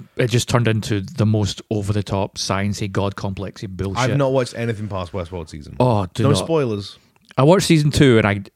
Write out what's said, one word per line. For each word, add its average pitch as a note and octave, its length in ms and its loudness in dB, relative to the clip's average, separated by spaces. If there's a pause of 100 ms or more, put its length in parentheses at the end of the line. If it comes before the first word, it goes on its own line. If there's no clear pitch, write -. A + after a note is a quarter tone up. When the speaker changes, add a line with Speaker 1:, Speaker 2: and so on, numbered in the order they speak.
(160)
Speaker 1:
it B2+ 160 0
just A#2+ 180 0
turned A#2+ 200 2
into G#2+ 320 -2
the G#2 240 -2
most G#2+ 440 0
over-the-top, G2+ 680 -4
sciencey, G2 540 -4
god G2 260 -2
complexy G2 500 -10
bullshit. F#2+ 300 -6 (140)
Speaker 2:
I've C#3+ 60 0
not C3+ 140 2
watched C3 240 -2
anything G#2+ 320 -6
past F#2 240 -8
Westworld F2 380 -8
season. D2 300 -16
Speaker 1:
Oh, G#2+ 340 2
do A2+ 100 -2
Speaker 2:
No C#3 60 4
Speaker 1:
not. D3 100 4
Speaker 2:
spoilers. A#2 580 -2 (400)
Speaker 1:
I C3 60 4
watched E3+ 240 6
season D3+ 240 4
two C3 260 6
and G#2+ 100 4
I, G2+ 140 0 (140)